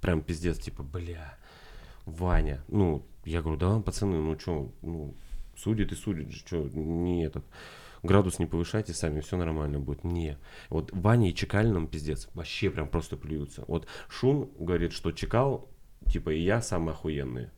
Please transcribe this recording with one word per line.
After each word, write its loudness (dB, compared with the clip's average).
Прям 4
пиздец, 0
типа, -8
бля, -8
Ваня. 4
Ну, 4
я 0
говорю, 0
да, 4
пацаны, 0
ну 2
чё, -2
ну, -6
судит 0
и -4
судит -4
же, -12
чё, -2
не 0
этот, -6
градус 6
не 2
повышайте -2
сами, 0
всё -4
нормально 0
будет. -4
Не. -2
Вот -2
Ваня 6
и 0
Чекалином, 2
пиздец, -4
вообще -2
прям -4
просто -2
плюются. -6
Вот -2
Шун 2
говорит, 0
что -2
Чекал, 0
типа, 2
и 2
я 4
самый 0
охуенный -4